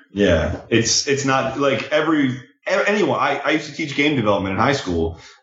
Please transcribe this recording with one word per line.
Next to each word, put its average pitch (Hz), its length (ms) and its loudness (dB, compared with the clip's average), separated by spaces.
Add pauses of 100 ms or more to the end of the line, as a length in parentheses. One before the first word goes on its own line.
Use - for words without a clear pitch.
(140)
Yeah, - 560 2
it's, - 380 0
it's 135 180 0
not 135 340 0
like 139 320 0
every, 151 460 2 (280)
a-, 185 240 0
anyone. 165 300 2
I, 139 200 0
I 139 120 -4
used 156 180 -2
to - 60 -16
teach 147 200 -6
game 147 200 2
development 98 380 0
in 101 60 -2
high 131 140 2
school, 85 460 -2 (240)